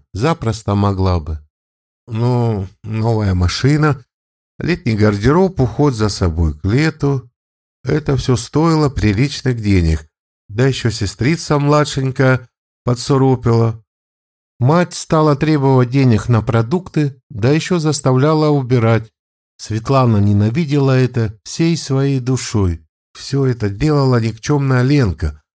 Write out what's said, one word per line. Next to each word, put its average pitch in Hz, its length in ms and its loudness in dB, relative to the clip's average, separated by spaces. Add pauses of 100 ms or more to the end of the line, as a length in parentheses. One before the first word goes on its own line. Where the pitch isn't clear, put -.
(140)
запросто 110 640 -4
могла 95 440 0
бы. 76 200 -8 (680)
Ну, 117 600 -2 (160)
новая 107 500 -2
машина, 131 680 0 (560)
летний 151 360 -2
гардероб, 117 640 2
уход 135 340 0
за 107 160 -2
собой 82 480 -2
к - 80 -8
лету. 139 640 -2 (520)
Это 151 340 -2
все 127 180 0
стоило 156 540 0
приличных 117 720 -2
денег. 87 460 0 (420)
Да 113 180 0
еще 127 240 -2
сестрица 147 640 -2
младшенькая 135 920 0 (340)
подсуропила. 120 960 0 (800)
Мать 170 320 2
стала 156 420 2
требовать 135 540 2
денег 123 400 2
на 110 140 2
продукты, 131 760 -2 (120)
да 113 180 -2
еще 160 300 0
заставляла 151 680 2
убирать. 117 640 0 (460)
Светлана 113 600 0
ненавидела 123 760 0
это 123 520 -2
всей 165 320 -2
своей 135 440 -2
душой. 110 640 -2 (320)
Все 135 300 -2
это 117 240 -2
делала 131 500 2
никчемная 127 640 0
Ленка. 104 580 0 (160)